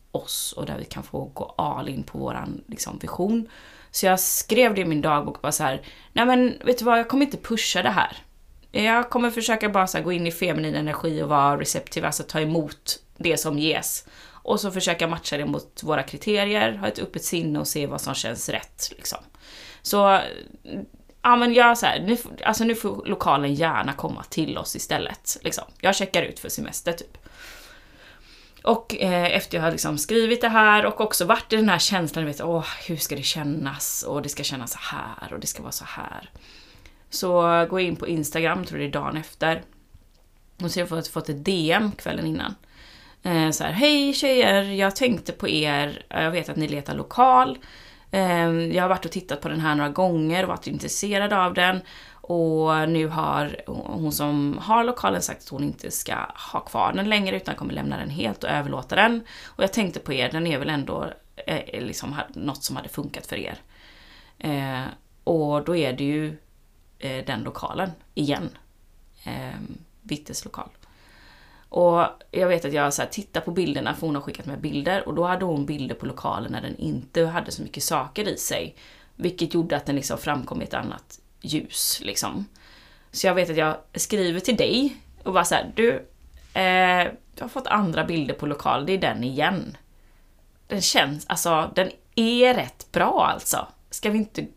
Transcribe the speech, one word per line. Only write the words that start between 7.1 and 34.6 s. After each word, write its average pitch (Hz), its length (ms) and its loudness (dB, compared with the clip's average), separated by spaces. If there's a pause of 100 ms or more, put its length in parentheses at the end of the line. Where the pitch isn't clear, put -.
inte 285 120 -2
pusha - 460 -2
det - 80 4
här. - 260 2 (560)
Jag 233 380 4
kommer 240 200 2
försöka 220 380 0
bara 196 180 4
så 180 120 -2
här 160 60 -2
gå 175 80 0
in 175 140 0
i 170 60 0
feminin 156 420 0
energi 151 480 -2
och 147 60 -2
vara 143 320 4
receptiv, - 440 -4
alltså 156 180 0
ta - 180 -2
emot 156 580 -2 (180)
det 160 200 2
som 147 220 -2
ges. - 480 -2 (200)
Och - 340 -2
så 202 100 -2
försöka 175 380 0
matcha 165 280 -4
det 147 100 -2
mot - 360 -6
våra 151 200 0
kriterier, 208 720 0
ha 202 120 -2
ett 214 100 -4
öppet 175 260 -6
sinne 165 340 0
och 151 100 -2
se 147 180 -2
vad 143 140 -6
som - 140 -6
känns - 340 -4
rätt, - 480 -6
liksom." - 220 -8 (680)
Så, 196 340 8 (1040)
ja, 240 140 8
men 240 180 4
jag 240 240 8
så 214 80 2
här, 147 140 2
nu 185 120 2
f-, 240 140 0 (180)
alltså, 220 200 2
nu 226 100 4
får 202 320 -4
lokalen 147 480 2
gärna 143 380 0
komma - 300 -6
till - 360 -4
oss - 180 -6
istället, - 640 -4
liksom. - 220 -6 (160)
Jag 196 160 4
checkar 190 260 0
ut - 160 -8
för - 100 -12
semester, - 440 -6
typ. - 260 -12 (1400)
Och, - 380 0
eh, 175 360 2
efter 185 220 -2
jag 160 40 0
har 165 80 4
liksom 156 280 -2
skrivit 226 420 2
det 233 80 4
här 214 380 8
och 196 140 -2
också 220 240 2
varit 226 280 2
i 220 40 4
den 220 120 6
här 180 100 6
känslan, 160 460 0
du 147 60 -2
vet, 143 100 -8
"Åh, 165 260 0 (200)
hur 165 100 -4
ska 147 200 -4
det 139 60 -8
kännas?" 143 840 -4
Och 143 140 -2
det 139 60 -6
ska 147 140 -6
kännas 131 300 -6